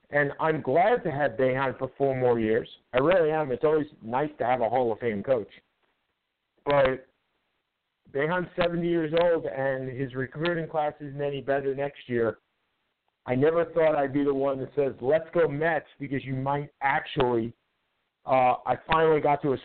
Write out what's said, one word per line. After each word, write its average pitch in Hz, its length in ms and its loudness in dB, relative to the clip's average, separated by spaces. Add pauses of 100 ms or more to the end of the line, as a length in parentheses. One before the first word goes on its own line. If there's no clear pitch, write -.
(100)
And 143 300 0
I'm 156 200 0
glad 180 440 2
to 170 60 -2
have 143 220 0
Boeheim 131 460 0
for 131 180 -6
four 139 180 2
more 123 240 2
years. 110 300 0 (240)
I 123 60 2
really 156 320 4
am. 156 200 -2
It's 120 140 -4
always 151 220 4 (160)
nice 131 360 -4
to 117 60 -4
have 123 160 2
a 110 80 0
Hall 120 240 0
of 104 60 -6
Fame 107 240 -4
coach. 123 260 -2 (1200)
But 135 400 2 (1040)
Boeheim's 160 380 -2 (100)
seventy 170 280 0
years 165 340 0
old, 170 240 2
and 135 420 -4
his 127 260 -8
recruiting 156 540 -4
class 151 320 -2
isn't 143 220 -10
any 143 180 -4
better 139 340 -2
next 143 340 -8
year. 117 320 -2 (840)
I 127 100 -2
never 160 300 2
thought 160 320 2
I'd 139 160 0
be 143 100 0
the 143 120 0
one 135 240 -2
that 131 180 -8
says, 139 240 0
"Let's 151 320 0
go 165 160 2
Mets," 151 380 -2 (120)
because 135 240 -6
you 131 120 -8
might 139 340 -4 (140)
actually, 127 720 0 (720)
uh, 127 300 4 (100)
I 123 100 0 (100)
finally 160 360 4
got 147 200 2
to 139 120 0
a 120 100 -6